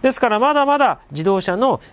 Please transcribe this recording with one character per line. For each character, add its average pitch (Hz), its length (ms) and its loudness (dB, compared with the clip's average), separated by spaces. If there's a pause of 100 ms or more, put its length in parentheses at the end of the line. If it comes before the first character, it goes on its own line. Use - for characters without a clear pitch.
で 254 120 0
す - 80 -4
か 240 80 2
ら 214 100 0
ま 285 140 2
だ 285 120 2
ま 285 120 0
だ 254 220 0 (100)
自 147 140 -8
動 190 180 0
車 185 160 -4
の 240 240 0 (120)